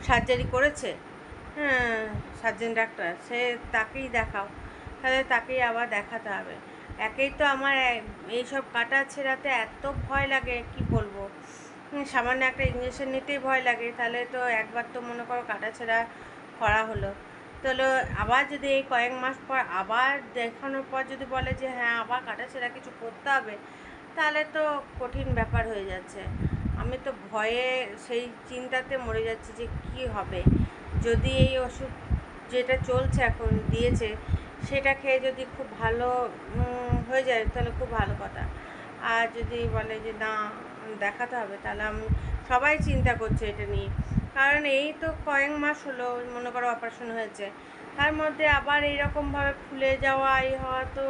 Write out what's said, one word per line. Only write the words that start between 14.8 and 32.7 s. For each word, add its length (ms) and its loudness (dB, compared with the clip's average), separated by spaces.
তো 80 -6
মনে 200 -6
করো 220 -2
কাটা 180 -2
ছেঁড়া 200 2
করা 300 6
হলো, 200 -2
তাহলে 260 2
আবার 200 6
যদি 240 -2
এই 60 4
কয়েক 200 2
মাস 140 0
পর 120 2
আবার 320 4
দেখানোর 520 -4
পর 120 0
যদি 120 -8
বলে 260 0
যে 160 -2
হ্যাঁ, 260 2
আবার 260 -2
কাটা 240 -6
ছেঁড়া 240 -4
কিছু 140 -14
করতে 360 -8
হবে, 180 -2
তাহলে 240 4
তো 100 2
কঠিন 280 -4
ব্যাপার 320 4
হয়ে 220 -4
যাচ্ছে। 300 -10
আমি 240 -2
তো 60 -2
ভয়ে 360 2
সেই 220 -2
চিন্তাতে 440 -2
মরে 220 0
যাচ্ছি 300 -6
যে 80 -4
কি 180 -6
হবে। 260 -4
যদি 260 4
এই 100 4
ওষুধ 260 -6
যেটা 260 2